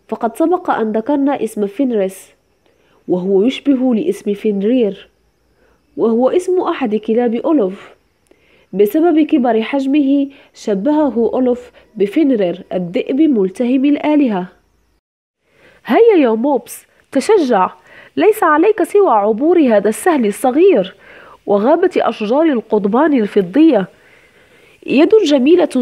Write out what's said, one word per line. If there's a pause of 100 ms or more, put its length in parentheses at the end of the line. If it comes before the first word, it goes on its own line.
فقد
سبق
أن
ذكرنا
اسم
فينريس، (760)
وهو
يشبه
لاسم
فينرير، (880)
وهو
اسم
أحد
كلاب
أولوف. (840)
بسبب
كبر
حجمه (260)
شبهه
أولوف (240)
بفينرير (100)
الذئب
ملتهم
الآلهة. (1400)
هيا
يا
موبس، (260)
تشجع، (480)
ليس
عليك
سوى
عبور
هذا
السهل
الصغير (500)
وغابة
أشجار
القضبان
الفضية. (960)
يد (160)
جميلة (120)